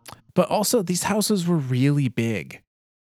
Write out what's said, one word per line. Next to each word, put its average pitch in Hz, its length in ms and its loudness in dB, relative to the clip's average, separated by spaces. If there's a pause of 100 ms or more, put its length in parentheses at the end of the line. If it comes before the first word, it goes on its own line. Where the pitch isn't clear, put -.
(340)
but 180 140 2
also 208 340 2
these 175 220 -2
houses 196 440 0
were 175 80 2
really 135 520 2
big. 110 540 -4 (400)